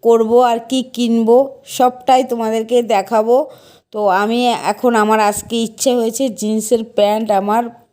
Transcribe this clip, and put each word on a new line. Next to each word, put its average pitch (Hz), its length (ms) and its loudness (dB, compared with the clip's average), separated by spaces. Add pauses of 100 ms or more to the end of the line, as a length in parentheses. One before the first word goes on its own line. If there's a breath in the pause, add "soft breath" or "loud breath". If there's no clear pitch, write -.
করব 226 360 2
আর 233 200 2 (100)
কি 262 100 -2 (140)
কিনবো, 233 440 2 (280)
সবটাই 254 580 0
তোমাদেরকে 226 580 -2
দেখাবো। 226 680 0 (420 loud breath)
তো 214 160 -2
আমি 214 400 0
এখন, 214 480 -2
আমার 214 240 2
আজকে 208 360 -2
ইচ্ছে 233 400 -2
হয়েছে 240 340 -2
জিন্সের 220 540 -2
প্যান্ট 214 480 -2
আমার 208 320 0 (300)